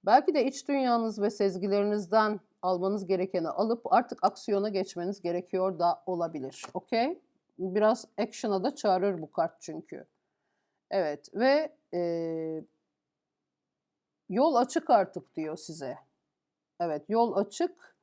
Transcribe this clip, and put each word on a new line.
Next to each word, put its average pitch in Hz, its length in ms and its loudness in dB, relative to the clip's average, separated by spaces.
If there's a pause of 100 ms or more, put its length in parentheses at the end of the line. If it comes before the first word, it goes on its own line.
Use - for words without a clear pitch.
belki 277 300 6
de 254 120 4
iç - 220 -6
dünyanız 233 520 2
ve 202 100 2
sezgilerinizden 202 1080 0 (220)
almanız 185 440 0
gerekeni 180 420 -2
alıp 220 440 -2
artık 233 320 2
aksiyona 202 440 -2
geçmeniz 185 520 -6
gerekiyor 180 580 -4
da 170 280 0
olabilir. 165 580 -6 (100)
Okey? 233 460 -2 (380)
Biraz 208 460 0 (140)
action'a 208 460 -2
da 285 100 -2
çağırır 185 480 0
bu 151 100 -14
kart - 280 -2
çünkü. 156 460 -14 (840)
Evet 151 440 -2
ve, 277 420 2 (180)
e, 175 60 0 (2250)
yol 269 260 4
açık 254 360 2
artık 196 460 2
diyor 156 200 -6
size. 147 420 -10 (800)
Evet, 156 280 -2
yol 226 280 2
açık. - 680 -4